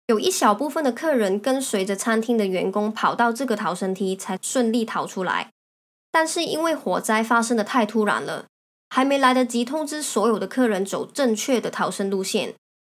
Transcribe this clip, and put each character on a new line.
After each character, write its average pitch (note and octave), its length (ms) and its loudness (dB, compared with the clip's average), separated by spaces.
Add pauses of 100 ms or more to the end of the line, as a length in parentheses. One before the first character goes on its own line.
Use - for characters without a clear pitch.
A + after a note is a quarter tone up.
有 A3 120 2
一 F#4 140 0
小 A#3 240 4
部 D4 140 -2
分 D#4+ 120 -4
的 C4 120 2
客 D#4 200 0
人 G#3 240 2
跟 C4 240 0
随 G#3 220 -2
着 G3 140 -2
餐 A3+ 240 0
厅 A#3 160 2
的 G#3 80 2
员 F#3 260 0
工 G#3 180 0
跑 G#3+ 240 0
到 A#3 200 2
这 B3+ 120 -4
个 A#3+ 120 0
逃 F3+ 180 -2
生 F#3+ 180 -2
梯， F#3+ 220 -2
才 F#3+ 260 -6
顺 A#3+ 300 0
利 A3+ 140 0
逃 F#3+ 200 -4
出 F#3+ 160 -6
来。 D#3+ 280 -2 (600)
但 D#4+ 180 2
是 E4 160 -2
因 D#4 200 -2
为 E4 100 2
火 F#3+ 260 -2
灾 A3 220 2
发 A#3 220 2
生 A#3 120 0
的 G#3+ 80 2
太 A3 220 2
突 G#3+ 180 0
然 C#3+ 200 0
了， - 220 -8 (440)
还 C4 160 2
没 C#4 140 2
来 B3+ 160 6
得 B3+ 100 4
及 A#3+ 180 -2
通 D4 220 -4
知 D4+ 160 -8
所 - 260 0
有 G#3+ 120 2
的 F#3+ 80 -4
客 B3+ 200 2
人 G3 160 0
走 F#3+ 220 -4
正 B3 300 0
确 A3+ 260 0
的 E3 80 -4
逃 E3 220 -2
生 G3 180 -4
路 G3 140 -2
线， F#3 320 -4 (280)